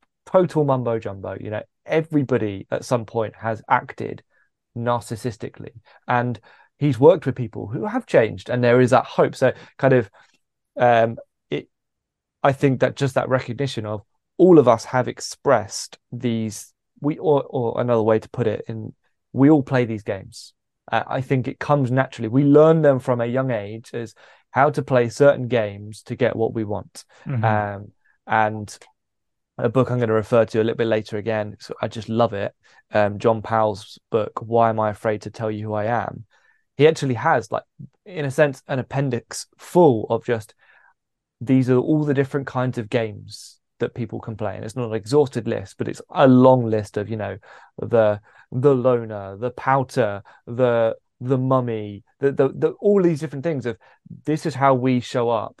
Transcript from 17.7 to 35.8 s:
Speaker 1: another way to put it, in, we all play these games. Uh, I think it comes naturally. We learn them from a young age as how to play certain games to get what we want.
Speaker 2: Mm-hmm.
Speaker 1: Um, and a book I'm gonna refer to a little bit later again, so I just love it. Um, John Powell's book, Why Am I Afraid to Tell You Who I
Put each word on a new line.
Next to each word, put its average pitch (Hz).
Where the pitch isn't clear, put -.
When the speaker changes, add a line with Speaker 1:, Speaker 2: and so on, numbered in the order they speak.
Speaker 1:
another 120
way 110
to -
put 120
it, 107
in, 110
we 135
all 151
play 127
these 107
games. 101
Uh, 113
I 135
think 131
it -
comes 139
naturally. 127
We 131
learn 156
them 135
from 123
a 117
young 131
age 110
as 117
how 139
to 143
play 120
certain 131
games 107
to 120
get 117
what 113
we 113
want. -
Speaker 2:
Mm-hmm. 120
Speaker 1:
Um, 104
and 110
a 127
book 120
I'm 123
gonna 110
refer 110
to 113
a 110
little 113
bit 117
later 110
again, 107
so -
I 117
just 110
love 113
it. 101
Um, 104
John 113
Powell's 107
book, -
Why 113
Am 110
I 107
Afraid 107
to 107
Tell 113
You 107
Who 107
I 107